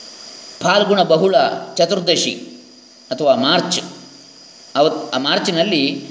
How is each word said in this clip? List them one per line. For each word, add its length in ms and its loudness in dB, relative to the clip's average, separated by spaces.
ಫಾಲ್ಗುಣ 440 2
ಬಹುಳ 320 4
ಚತುರ್ದಶಿ 580 0
ಅಥವಾ 240 2
ಮಾರ್ಚ್, 460 0
ಅವತ್-, 400 0
ಆ 20 -2
ಮಾರ್ಚಿನಲ್ಲಿ 920 0